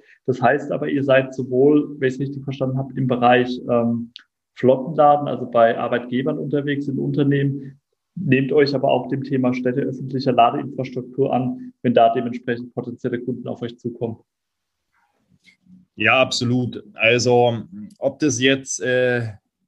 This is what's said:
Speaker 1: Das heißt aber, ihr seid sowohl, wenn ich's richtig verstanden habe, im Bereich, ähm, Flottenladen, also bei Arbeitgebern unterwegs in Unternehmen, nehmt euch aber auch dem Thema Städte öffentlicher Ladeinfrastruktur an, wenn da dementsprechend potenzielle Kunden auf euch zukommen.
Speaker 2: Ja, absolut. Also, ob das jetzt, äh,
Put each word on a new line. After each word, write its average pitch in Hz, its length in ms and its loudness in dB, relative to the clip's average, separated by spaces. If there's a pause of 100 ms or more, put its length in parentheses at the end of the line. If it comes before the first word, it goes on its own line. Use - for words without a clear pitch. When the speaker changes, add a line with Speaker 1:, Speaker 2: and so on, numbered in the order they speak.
(260)
Speaker 1:
Das 131 160 -2
heißt 139 300 2
aber, 143 180 -4
ihr 143 140 -2
seid 131 320 2
sowohl, 143 640 2
wenn 131 80 0
ich's 131 120 -4
richtig 139 240 -8
verstanden 131 360 -4
habe, 135 160 -8
im 143 120 -2
Bereich, 123 640 2
ähm, 117 440 0 (420)
Flottenladen, 147 720 4
also 123 180 -6
bei 117 320 4
Arbeitgebern 123 600 -2
unterwegs 143 480 -4
in 131 100 -4
Unternehmen, 139 840 -2 (360)
nehmt 131 360 0
euch 143 220 4
aber 135 160 0
auch 127 200 0
dem 135 140 -6
Thema 127 300 -2
Städte 127 280 -2
öffentlicher 135 500 -4
Ladeinfrastruktur 123 1000 0
an, 123 420 -4 (100)
wenn 120 100 2
da 117 200 6
dementsprechend 120 600 -6
potenzielle 120 460 -6
Kunden 120 280 -8
auf 120 140 -8
euch 120 160 -10
zukommen. 113 400 -8 (1800)
Speaker 2:
Ja, 110 240 2
absolut. 123 640 -2 (100)
Also, 120 680 2 (360)
ob 139 200 -4
das 127 220 0
jetzt, 135 400 0
äh, 123 520 0 (340)